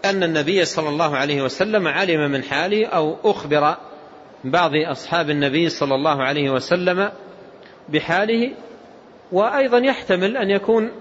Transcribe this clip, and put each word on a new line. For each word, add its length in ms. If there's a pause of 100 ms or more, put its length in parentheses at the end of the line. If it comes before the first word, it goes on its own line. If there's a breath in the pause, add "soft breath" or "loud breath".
أن 180
النبي 420
صلى 240
الله 280
عليه 260
وسلم 460
علم 420
من 120
حاله 440
أو 380
أخبر 520 (680)
بعض 300
أصحاب 560
النبي 380
صلى 260
الله 280
عليه 280
وسلم 600 (800 loud breath)
بحاله. 600 (840)
وأيضًا 460
يحتمل 580
أن 140
يكون 400 (100)